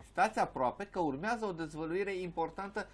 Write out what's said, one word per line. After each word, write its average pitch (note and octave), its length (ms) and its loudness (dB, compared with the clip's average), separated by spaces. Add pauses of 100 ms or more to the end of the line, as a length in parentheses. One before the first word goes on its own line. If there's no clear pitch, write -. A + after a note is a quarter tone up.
stați G#3+ 340 2
aproape E3+ 520 2
că F#3+ 100 -2
urmează F#3 440 0
o G3 80 0
dezvăluire E3 640 -2
importantă F#3 800 -4